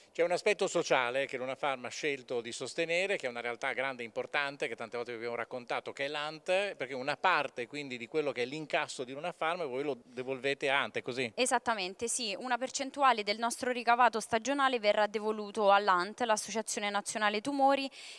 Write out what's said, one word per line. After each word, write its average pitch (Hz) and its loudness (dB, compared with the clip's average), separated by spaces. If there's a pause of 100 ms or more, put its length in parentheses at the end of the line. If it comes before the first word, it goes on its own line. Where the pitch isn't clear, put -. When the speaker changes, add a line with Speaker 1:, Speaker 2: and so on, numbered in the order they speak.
(140)
Speaker 1:
C'è 165 2
un 170 2
aspetto 190 2
sociale 135 2
che 131 -6
Luna 127 -6
Farm 135 -2
ha 117 -8
scelto 131 -4
di 113 -6
sostenere, 170 -2
che 135 -6
è 127 -2
una 120 -6
realtà 120 -4
grande 127 -4
e - -6
importante, 143 -2
che 113 -8
tante 113 -10
volte 120 -6
vi 117 -8
abbiamo 117 -6
raccontato, 120 -6
che 139 -4
è - -2
l'ant, 156 -2
perché 131 -6
una 135 -4
parte 143 2
quindi 147 -10
di 117 -8
quello 147 0
che 120 -2
è - 2
l'incasso 151 -4
di 127 -8
Luna 160 -6
Farm 170 -2
voi 131 -4
lo 151 -2
devolvete 131 -2
a 139 4
ant, 117 -2
è 110 0
così? 123 -4
Speaker 2:
Esattamente, 233 -2
sì. 226 -4
Una 247 -2
percentuale 254 0
del 208 -2
nostro 240 -2
ricavato 233 4
stagionale 262 2
verrà 208 4
devoluto 208 2
all'ant, 202 4
l'Associazione 214 0
Nazionale 208 0
Tumori, 277 4 (300)